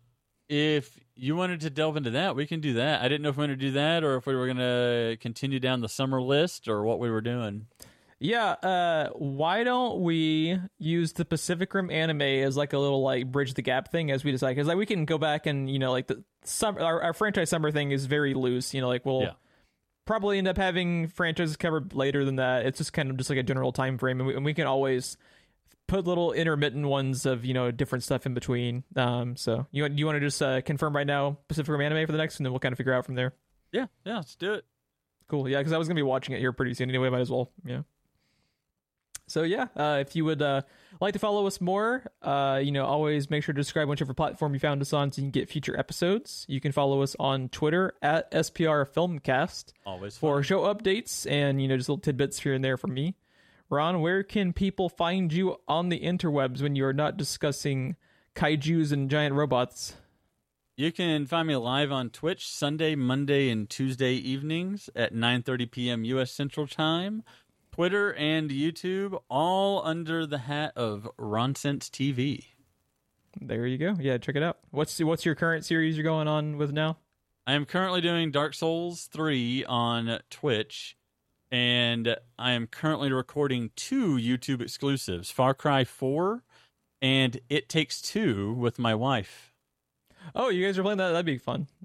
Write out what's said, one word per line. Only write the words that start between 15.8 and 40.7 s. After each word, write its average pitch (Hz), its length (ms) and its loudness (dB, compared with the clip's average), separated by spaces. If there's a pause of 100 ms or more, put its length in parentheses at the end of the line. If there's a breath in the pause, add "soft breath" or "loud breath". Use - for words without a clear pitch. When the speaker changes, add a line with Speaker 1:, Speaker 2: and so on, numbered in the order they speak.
Speaker 2:
like, 127 160 0
the - 160 -4 (220)
sum-, 208 320 -2
our, 165 240 2
our 170 140 0
franchise 202 340 0
summer 156 220 2
thing 147 220 0
is 135 120 0
very 143 300 2
loose. 123 400 0
You 135 80 -2
know, 123 60 0
like, 123 180 -2
we'll 131 160 2
Speaker 1:
Yeah. 123 100 -2 (720 soft breath)
Speaker 2:
probably 208 320 0
end 190 120 2
up 180 100 0
having 175 500 0
franchises 165 480 -2
covered 160 380 -2
later 139 320 2
than 135 100 0
that. 127 300 2
It's 135 100 -2
just - 160 -6
kind 151 160 -2
of 131 80 -4
just, 131 140 -4
like, 135 80 0
a 127 40 2
general 131 300 0
time 131 240 0
frame, 127 240 0
and 131 60 0
we, 131 100 0
and 135 80 -2
we 151 80 0
can 151 140 0
always 135 500 0 (720 soft breath)
put 190 160 2
little 170 300 2
intermittent 147 540 2
ones 135 360 0
of, 127 220 0
you 131 80 0
know, 123 160 2
different 123 340 -2
stuff 131 220 0
in 127 80 -2
between. 120 500 -2 (120)
Um, 123 380 0
so 120 380 -2
you, 143 140 0
you 147 180 -2
wanna 151 160 0
just, 143 220 0
uh, 135 180 2
confirm 147 340 -2
right 143 120 0
now 143 320 0 (100)
Pacific 151 240 -2
Rim 143 80 0
anime 151 240 2
for 156 80 -2
the 156 60 0
next, 156 200 -2
and 143 60 -2
then 131 80 -2
we'll 127 80 -2
kinda 127 160 0
figure 131 160 0
out 127 140 2
from 131 80 -8
there? 127 180 0 (400)
Speaker 1:
Yeah, 240 140 -2 (180)
yeah, 226 120 -4
let's 170 200 -10
do 190 160 -4
it. - 140 -6 (600)
Speaker 2:
Cool, 139 220 -2
yeah, 139 140 2
'cause 135 100 0
I 160 60 2
was 160 100 0
gonna 175 100 0
be 147 40 2
watching 131 320 0
it 95 60 -4
here 127 120 2
pretty 123 220 -2
soon 127 160 -2
anyway, 131 180 2
might 127 140 2
as 123 80 -2
well, 123 200 -2 (140)
yeah. 127 180 -6 (1400)
So 160 180 -2
yeah, 185 320 0
uh, 147 240 0
if 139 160 -4
you 165 80 2
would, 151 180 0
uh, 139 200 2 (380 loud breath)